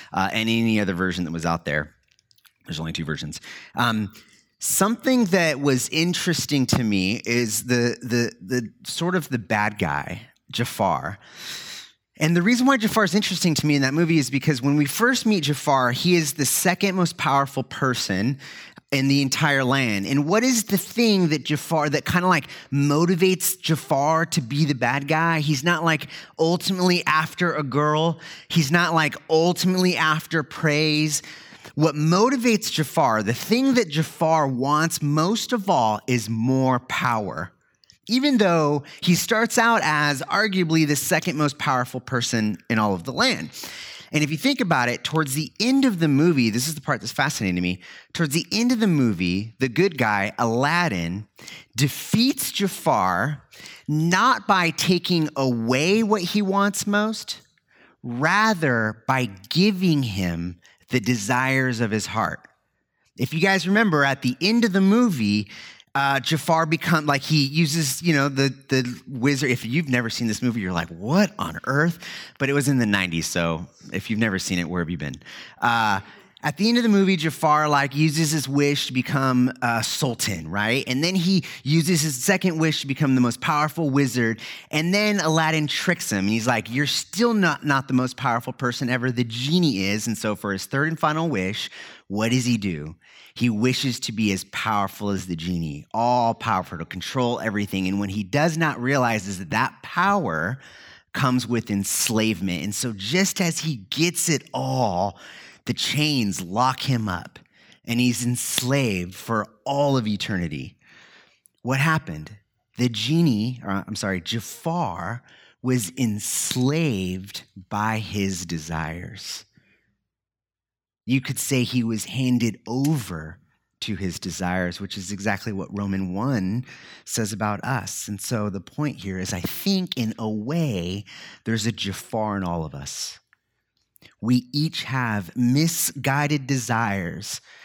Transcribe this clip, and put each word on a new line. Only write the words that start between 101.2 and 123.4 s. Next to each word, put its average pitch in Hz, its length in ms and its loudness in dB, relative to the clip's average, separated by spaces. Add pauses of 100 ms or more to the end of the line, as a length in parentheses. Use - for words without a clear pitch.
with 113 240 -2
enslavement. 98 920 0
And 98 120 -6
so 123 180 -6
just 127 480 -2
as 170 200 -2
he 156 160 -4
gets 156 520 -2
it 151 240 0
all, 120 680 -2 (460)
the - 80 -2
chains 135 680 -2
lock 117 380 0
him 117 280 -2
up - 300 -8 (480)
and 117 140 -2
he's 120 220 2
enslaved 120 920 -2
for 110 320 -4 (180)
all 139 320 2
of 117 100 0
eternity. 87 680 -4 (880)
What 131 160 -2
happened? 104 580 -2 (400)
The 123 140 2
genie, 120 720 0
or 95 60 -6
I'm 98 260 -6
sorry, 95 240 -4
Jafar 113 1040 -6 (400)
was 123 340 0
enslaved 110 1500 -2 (260)
by 110 300 -2
his 95 440 -4
desires. 82 1040 -8 (1600)
You 131 160 2
could 127 180 -6
say 127 260 0
he 123 180 0
was 113 220 -2
handed 123 600 0
over 110 760 -4 (400)